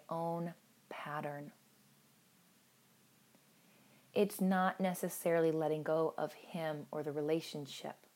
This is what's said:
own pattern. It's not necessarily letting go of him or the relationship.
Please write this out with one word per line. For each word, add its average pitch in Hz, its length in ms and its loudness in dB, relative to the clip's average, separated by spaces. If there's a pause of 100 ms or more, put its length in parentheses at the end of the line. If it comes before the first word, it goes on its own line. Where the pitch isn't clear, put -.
own 170 440 -2 (360)
pattern. 147 640 -6 (2500)
It's 202 280 4
not 185 400 4
necessarily 170 720 2
letting 156 300 0
go 160 360 2
of 151 140 -2
him 156 580 -6
or 151 120 -4
the 147 100 -4
relationship. 151 840 -4 (200)